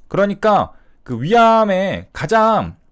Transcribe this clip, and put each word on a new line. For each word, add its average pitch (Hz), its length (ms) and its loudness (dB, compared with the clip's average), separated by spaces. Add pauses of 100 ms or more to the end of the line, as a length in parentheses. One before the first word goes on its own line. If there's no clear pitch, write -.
그러니까 196 640 -2 (300)
그 117 180 -8
위암의 196 920 0
가장 202 640 -2 (160)